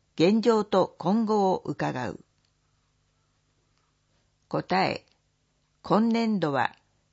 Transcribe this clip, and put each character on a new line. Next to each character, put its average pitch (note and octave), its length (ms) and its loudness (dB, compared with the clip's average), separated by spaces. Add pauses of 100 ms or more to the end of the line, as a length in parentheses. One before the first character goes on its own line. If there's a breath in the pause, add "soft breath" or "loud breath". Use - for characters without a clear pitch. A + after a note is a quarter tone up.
(160)
現 G3+ 260 4
状 G#3+ 240 2
と F#3 320 0
今 G#3+ 280 0
後 G3+ 280 0
を - 100 -6
伺 C#3+ 460 -6
う。 - 100 -12 (2250)
答 F3+ 360 -2
え。 - 200 -6 (760)
今 A3 280 0
年 A3 320 -2
度 D3+ 100 -2
は B2+ 240 -2 (380)